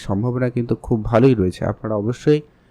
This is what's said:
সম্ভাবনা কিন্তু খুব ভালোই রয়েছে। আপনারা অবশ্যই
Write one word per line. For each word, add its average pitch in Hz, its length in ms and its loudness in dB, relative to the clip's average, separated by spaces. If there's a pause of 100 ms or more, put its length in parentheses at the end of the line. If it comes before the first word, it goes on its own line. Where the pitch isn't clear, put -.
সম্ভাবনা 123 440 -2
কিন্তু 120 260 -4
খুব - 300 -2
ভালোই 117 300 4
রয়েছে। 92 300 -2
আপনারা 107 300 -4
অবশ্যই 123 440 0 (320)